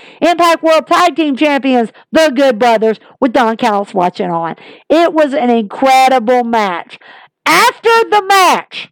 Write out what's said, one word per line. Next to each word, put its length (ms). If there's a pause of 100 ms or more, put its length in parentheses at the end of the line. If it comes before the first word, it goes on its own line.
(220)
Impact 420
World 240
Tag 300
Team 180
Champions, 560 (220)
the 200
Good 260
Brothers, 400 (200)
with 140
Don 240
Callis 360
watching 380
on. 240 (320)
It 260
was 200
an 160
incredible 960
match. 520 (480)
After 440 (200)
the 180
match, 640